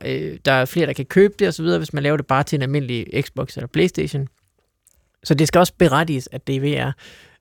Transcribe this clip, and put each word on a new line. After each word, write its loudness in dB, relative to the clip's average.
øh, -6
der 4
er 4
flere, 0
der -4
kan -6
købe 4
det 2
og -2
så -8
videre, 0
hvis -6
man -4
laver 2
det -6
bare 2
til -2
en 0
almindelig -4
Xbox -8
eller -8
PlayStation. -2
Så 4
det 2
skal 2
også 4
berettiges, 2
at -12
det -2
er -2
V -2
R. -4